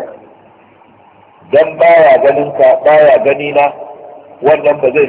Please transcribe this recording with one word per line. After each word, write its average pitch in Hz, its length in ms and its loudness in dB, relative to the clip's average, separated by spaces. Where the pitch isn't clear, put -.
Dan - 260 0
baya 160 400 4
ganin 143 340 -2
ka, 131 320 0
baya 147 380 4
gani 147 300 -4
na, 143 200 0
wannan 147 400 0
ba 127 80 -2
zai 143 180 0